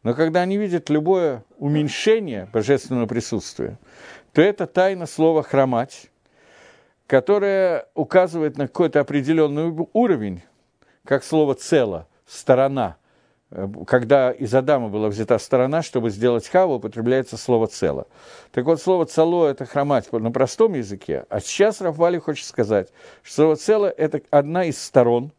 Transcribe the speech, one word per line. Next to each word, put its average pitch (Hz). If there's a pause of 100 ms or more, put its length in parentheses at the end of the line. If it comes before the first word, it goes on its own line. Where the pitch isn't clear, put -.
Но 117
когда 160
они 196
видят 180
любое 151 (140)
уменьшение 147
божественного 120
присутствия, 113 (560)
то 151
это 196
тайна 185
слова 156
«хромать», 131 (960)
которое 190
указывает 160
на 139
какой-то 156
определённый 147
у-, 165
уровень, 117 (640)
как 139
слово 151
«цело», 104 (200)
«сторона». 131 (520)
Э, 98 (200)
когда 127
из 120
Адама 131
была 107
взята 107
сторона, 135
чтобы 117
сделать 113
Хаву, 180
употребляется 117
слово 113
«цело». 76 (460)
Так 127
вот, 156
слово 180
«цело» — 165
это 135
хромать 143
на 117
простом 160
языке, 98
а 104
сейчас 208
Рав 165
Вали 170
хочет -
сказать, 104 (340)
что -
слово 156
«цело» — 208 (120)
это 151
одна 151
из 151
сторон 120